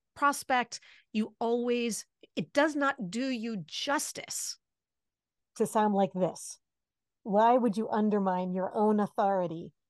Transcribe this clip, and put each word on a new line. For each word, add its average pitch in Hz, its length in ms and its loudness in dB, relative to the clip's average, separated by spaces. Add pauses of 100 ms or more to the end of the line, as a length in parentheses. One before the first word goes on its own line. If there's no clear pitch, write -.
(140)
prospect, 277 640 0 (340)
you 214 280 -2
always, 240 640 0 (320)
it 175 160 -4
does 294 240 2
not 277 340 -2
do 240 160 -4
you 233 300 -6 (100)
justice - 920 -6 (1000)
to 214 100 0
sound 214 280 2
like 196 200 2
this. - 460 -4 (640)
Why 226 340 6
would 226 180 0
you 220 120 -4
undermine 190 640 0
your 185 240 -2
own 214 240 4
authority 185 720 0 (180)